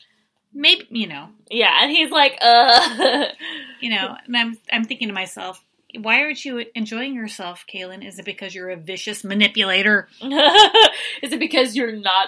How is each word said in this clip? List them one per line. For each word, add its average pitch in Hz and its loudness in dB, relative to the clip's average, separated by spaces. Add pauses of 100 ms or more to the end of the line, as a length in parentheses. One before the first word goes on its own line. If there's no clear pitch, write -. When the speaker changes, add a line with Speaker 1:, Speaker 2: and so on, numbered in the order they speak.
(540)
Speaker 1:
Maybe, 302 0
you 220 -6
know. 147 -16 (200)
Speaker 2:
Yeah, 220 2
and 277 2
he's 302 0
like, 285 2
"Uh." 240 4
<laughs> - -16 (460)
Speaker 1:
You 240 -6
know, 196 -4 (120)
and 240 -4
I'm, 233 -2 (160)
I'm 226 0
thinking 233 -8
to 202 -8
myself, 185 -10 (340)
"Why 226 0
aren't 302 -8
you 240 -8 (100)
enjoying 233 -6
yourself, 208 -12 (100)
Kaylin? 185 -14
Is 185 -18
it 175 -16
because 190 -12
you're 185 -12
a 180 -10
vicious 180 -10
manipulator?" 202 0
Speaker 2:
<laughs> - -20
Is 320 4
it 247 -4
because 254 0
you're 226 -4
not 190 0